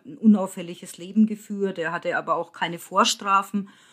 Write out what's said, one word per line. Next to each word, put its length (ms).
ein 140
unauffälliges 800
Leben 300
geführt. 500
Er 140
hatte 260
aber 200
auch 160
keine 260
Vorstrafen 880